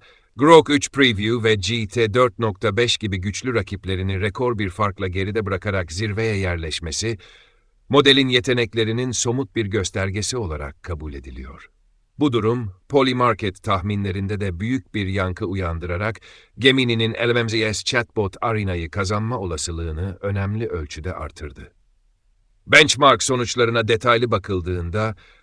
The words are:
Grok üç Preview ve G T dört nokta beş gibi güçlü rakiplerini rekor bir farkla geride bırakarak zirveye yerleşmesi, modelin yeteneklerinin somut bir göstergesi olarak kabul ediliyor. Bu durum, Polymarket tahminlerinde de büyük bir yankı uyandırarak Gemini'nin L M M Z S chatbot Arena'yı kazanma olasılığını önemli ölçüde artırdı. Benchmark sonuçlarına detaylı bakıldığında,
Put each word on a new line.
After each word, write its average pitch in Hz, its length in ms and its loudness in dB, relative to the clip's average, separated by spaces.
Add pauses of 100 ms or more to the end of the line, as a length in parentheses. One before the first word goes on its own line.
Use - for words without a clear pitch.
(360)
Grok 156 340 8
üç 143 220 0
Preview 117 520 2
ve 110 120 4
G 107 320 -2
T 110 260 0
dört 123 260 2
nokta 107 380 0
beş 120 200 2
gibi 98 200 -4
güçlü 101 360 -4
rakiplerini 95 680 -2
rekor 110 380 -2
bir 101 100 -2
farkla 98 380 -2
geride 98 380 -2
bırakarak 95 460 -4
zirveye 107 440 -2
yerleşmesi, 87 840 -4 (720)
modelin 135 380 6
yeteneklerinin 120 840 0
somut 123 440 -4
bir 113 100 -2
göstergesi 98 720 -4
olarak 76 460 -8
kabul 78 300 -8
ediliyor. 65 560 -14 (500)
Bu 147 120 4
durum, 113 420 0 (160)
Polymarket 123 720 2
tahminlerinde 98 760 -2
de 95 200 -4
büyük 123 360 -4
bir 101 120 -2
yankı 95 380 -2
uyandırarak 90 720 -4 (400)
Gemini'nin 120 540 2
L 120 200 0
M 120 100 2
M 113 60 -2
Z 107 280 -2
S - 60 -8
chatbot 113 580 -2
Arena'yı 98 500 -2
kazanma 107 480 -2
olasılığını 82 840 -6
önemli 101 460 -2
ölçüde 78 460 -8
artırdı. 76 580 -14 (960)
Benchmark 139 560 6
sonuçlarına 117 640 2
detaylı 117 440 2
bakıldığında, 95 840 -2 (280)